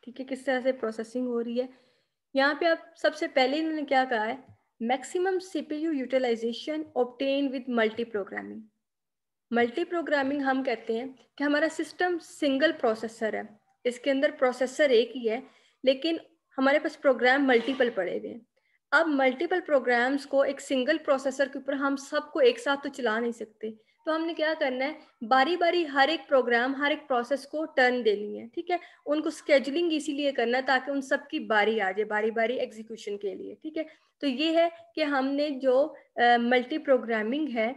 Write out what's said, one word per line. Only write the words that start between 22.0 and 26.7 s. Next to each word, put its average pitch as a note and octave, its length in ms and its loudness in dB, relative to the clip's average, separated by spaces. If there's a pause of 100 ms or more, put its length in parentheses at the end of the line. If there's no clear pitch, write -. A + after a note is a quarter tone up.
एक B3 180 6
साथ C#4 180 -2
तो C#4 120 -8
चला A#3 320 -2
नहीं A#3 120 -2
सकते, A3 420 -12 (320)
तो D#4 60 0
हमने E4 220 -2
क्या D#4 200 0
करना C4 300 -2
है, D4+ 120 -6 (280)
बारी C4+ 320 4
बारी F4 280 2
हर C#4 260 4
एक D#4+ 180 -2
program, B3 480 2